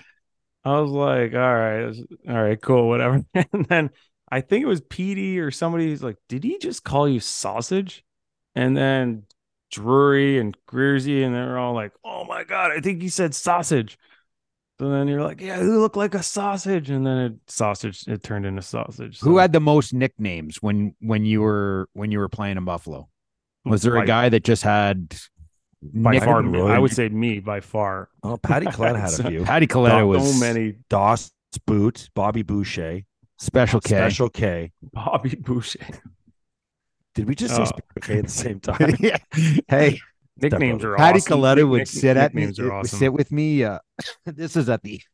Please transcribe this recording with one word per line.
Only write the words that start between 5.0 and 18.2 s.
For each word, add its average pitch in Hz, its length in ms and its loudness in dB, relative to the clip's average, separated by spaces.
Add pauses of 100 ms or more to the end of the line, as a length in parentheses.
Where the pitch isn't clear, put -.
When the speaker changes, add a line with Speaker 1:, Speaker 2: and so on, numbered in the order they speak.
Speaker 1:
or 151 120 -4
somebody 165 380 -2
who's 147 120 -6
like, 117 160 -8 (100)
"Did 131 160 -8
he 311 140 -4
just 359 260 -10
call 143 240 0
you 131 120 0
sausage?" 120 840 -6 (520)
And 127 200 0
then 131 500 0 (440)
Drury 139 680 2
and 104 180 -4 (100)
Greersy, 135 560 0
and 123 120 -2
they're 127 240 -6
all 123 160 -4
like, 107 160 -6 (120)
"Oh 185 220 -10
my 175 180 -10
God, 185 280 -2
I 156 100 -4
think 175 220 -4
he 185 60 -6
said 165 260 -4
sausage." 156 600 -2 (840)
So 139 100 -4
then 139 180 0
you're 143 160 -2
like, 151 160 -8
"Yeah, 190 220 -8
you 220 180 2
look 214 160 2
like 202 200 -2
a 190 80 -4
sausage." 196 680 -4
And 135 180 -2
then 131 100 0
it, 123 160 -2 (140)
sausage, 104 600 -4
it 110 160 -6